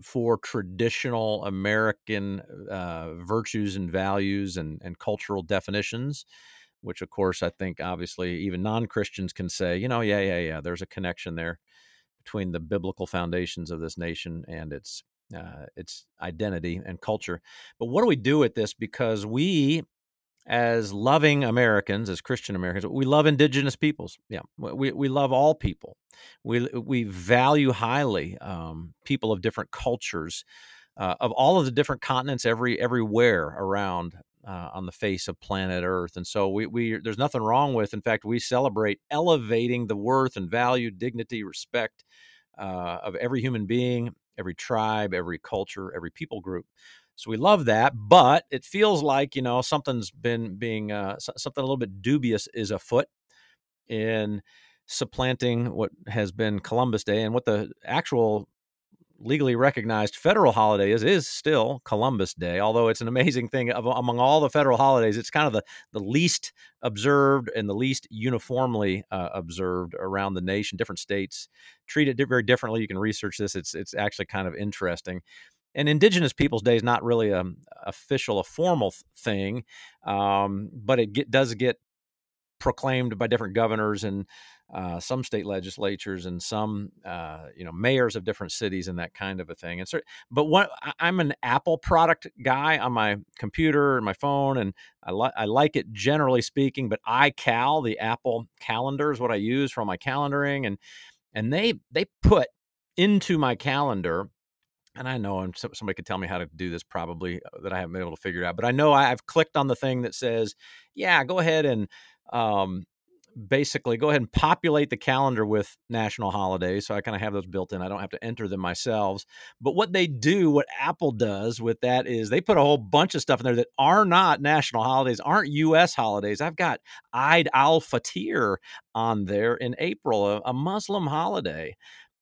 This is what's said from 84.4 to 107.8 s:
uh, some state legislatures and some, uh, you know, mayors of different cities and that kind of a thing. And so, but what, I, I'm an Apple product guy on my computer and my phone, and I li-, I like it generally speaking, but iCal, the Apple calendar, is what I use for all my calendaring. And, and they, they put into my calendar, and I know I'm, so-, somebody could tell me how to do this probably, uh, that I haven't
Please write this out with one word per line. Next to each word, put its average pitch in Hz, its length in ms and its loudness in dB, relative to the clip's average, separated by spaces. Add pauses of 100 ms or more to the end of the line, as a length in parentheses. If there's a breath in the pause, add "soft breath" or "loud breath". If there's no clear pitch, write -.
uh, 90 260 -6
some 127 240 -4
state 104 220 -4
legislatures 95 800 -6
and 90 160 -8
some, 107 480 -4 (160)
uh, 80 400 -12 (100)
you 87 80 -14
know, 82 80 -12
mayors 120 440 2
of 98 80 -6
different 98 300 -6
cities 95 340 -4
and 90 100 -6
that 85 160 -8
kind 98 260 -8
of 82 120 -12
a 82 40 -10
thing. 85 240 -10
And 95 80 -10
so, 165 120 -4 (320 loud breath)
but 143 140 2
what, 185 260 6 (100)
I, 147 180 -10
I'm 175 200 2
an 143 240 0
Apple 139 340 0
product 165 480 4 (160)
guy 139 380 2
on 123 140 -2
my 107 240 2 (200)
computer 143 600 2
and 110 80 -2
my 98 80 0
phone, 139 440 0
and 98 160 0 (300 loud breath)
I - 80 -8
li-, 110 260 0
I 110 80 -2
like 131 300 2
it 113 160 -2
generally 127 500 2
speaking, 135 480 -2
but 107 180 -2
iCal, 131 800 2
the 110 140 -2
Apple 117 480 -2 (120)
calendar, 139 520 -2
is 123 80 -4
what 120 120 0
I 113 40 2
use 123 360 0
for 123 100 -6
all 104 60 -2
my 90 100 -2
calendaring. 143 680 -2
And, 101 140 -4 (560 loud breath)
and 110 180 0
they, 208 220 2 (160)
they 170 140 -2 (180)
put 175 240 6 (480)
into 196 420 4
my 131 160 2
calendar, 110 760 -2 (680)
and 127 100 -8
I 131 120 -4
know 98 220 -2
I'm, 92 120 -6
so-, - 220 -10
somebody 101 180 -6
could 87 140 -10
tell 95 100 -4
me 95 100 -4
how 90 120 -4
to 82 140 -8
do 90 180 -6
this 85 120 -6
probably, 87 540 -6
uh, - 240 -16
that 92 100 -6
I 92 60 -4
haven't 87 160 -6